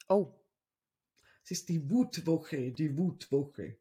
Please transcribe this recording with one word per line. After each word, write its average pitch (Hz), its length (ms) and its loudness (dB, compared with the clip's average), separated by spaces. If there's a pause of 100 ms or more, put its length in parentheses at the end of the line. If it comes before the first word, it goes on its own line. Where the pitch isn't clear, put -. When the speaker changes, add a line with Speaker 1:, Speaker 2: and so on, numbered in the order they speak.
Speaker 1:
Oh. 190 240 2 (1120)
Speaker 2:
Es - 60 -14
ist - 180 -6
die 156 200 0
Wutwoche, 165 840 0
die 143 240 0
Wutwoche. 143 840 -2